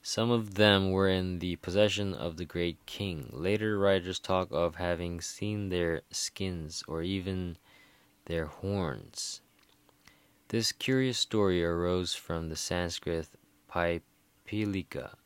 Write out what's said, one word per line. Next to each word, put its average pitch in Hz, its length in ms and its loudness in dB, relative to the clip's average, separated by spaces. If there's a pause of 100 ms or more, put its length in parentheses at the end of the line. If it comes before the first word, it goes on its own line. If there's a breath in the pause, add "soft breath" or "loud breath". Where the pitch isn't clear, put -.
Some 113 300 0
of 110 240 2
them 98 380 8
were 95 160 4
in 92 320 0
the 87 160 -2
possession 98 580 2
of 80 220 -6
the 87 80 -8
great 87 420 -2
king. 85 460 -8
Later 104 440 0
writers 95 440 2
talk 92 320 0
of 82 240 2
having 87 440 -2
seen 104 480 -6
their 87 340 0 (100)
skins 87 760 -6
or 82 160 -6
even 92 560 -4 (680 soft breath)
their 82 200 -2
horns. 78 960 -6 (1040 soft breath)
This - 240 2
curious 131 460 0
story 95 440 4
arose 87 520 0
from 82 340 -6
the 80 80 -6
Sanskrit 85 720 -4 (420)
paipilika 87 1400 -4 (160)